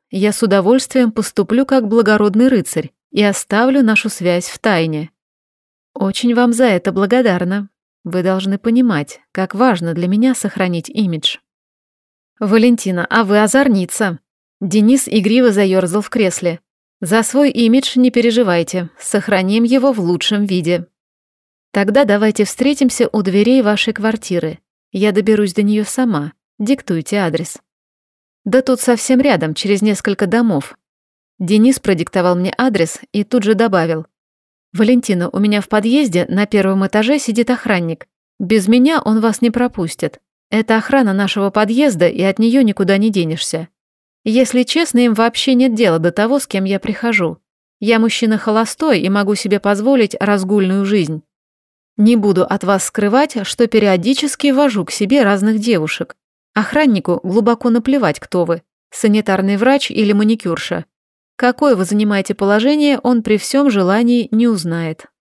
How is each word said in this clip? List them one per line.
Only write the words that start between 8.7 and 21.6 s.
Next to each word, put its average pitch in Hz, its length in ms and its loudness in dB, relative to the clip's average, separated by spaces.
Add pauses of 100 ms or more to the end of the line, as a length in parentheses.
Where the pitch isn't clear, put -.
как 190 240 -6
важно 175 380 0
для 175 120 -4
меня 233 300 0
сохранить 180 520 -4
имидж. 175 500 -4 (1000)
Валентина, 214 720 2
а 226 140 2
вы 208 180 2
озорница. 208 800 0 (400)
Денис 214 480 2
игриво 226 420 2
заерзал 190 500 0
в - 80 -6
кресле. 180 520 -2 (400)
За 214 240 0
свой 277 260 2
имидж 240 480 0
не 247 140 4
переживайте, 190 840 0
сохраним 202 680 -2
его 254 280 2
в 220 60 -8
лучшем 185 460 -2
виде. 175 420 -2 (840)